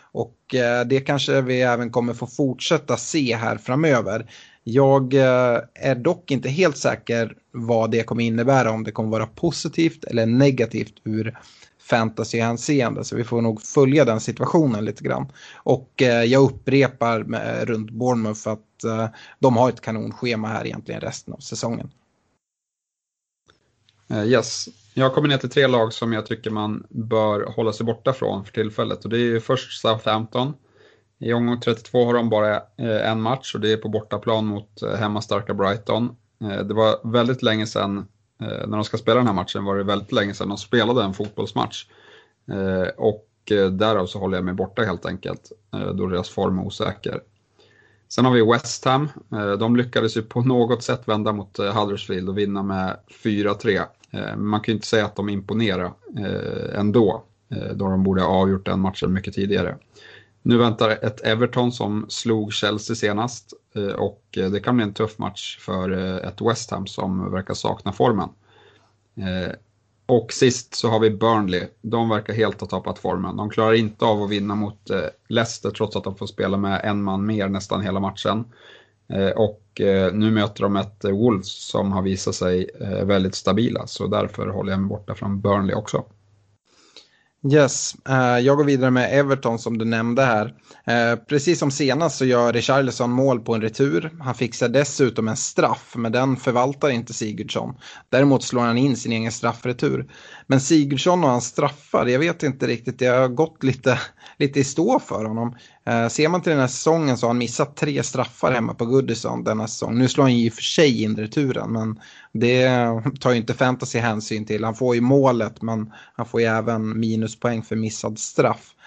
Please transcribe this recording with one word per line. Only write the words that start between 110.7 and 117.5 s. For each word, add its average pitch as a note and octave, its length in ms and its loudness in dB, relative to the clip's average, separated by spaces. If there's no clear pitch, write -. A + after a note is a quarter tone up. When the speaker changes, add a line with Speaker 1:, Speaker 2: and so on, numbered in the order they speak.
Speaker 1:
in G#2+ 140 -2
returen, A2+ 560 -2
men A2 280 -4
det B2 360 4
tar B2+ 100 2
ju A#2+ 60 4
inte A#2 180 -2
fantasy B2+ 440 0
hänsyn G#2+ 480 -2
till. G#2+ 180 -2
Han A2+ 100 -2
får B2 200 0
ju A#2 60 2
målet, B2 640 2
men A2 300 -4
han A#2 100 -6
får A#2 140 -2
ju A#2 60 4
även A2 540 -2
minuspoäng A2+ 640 -2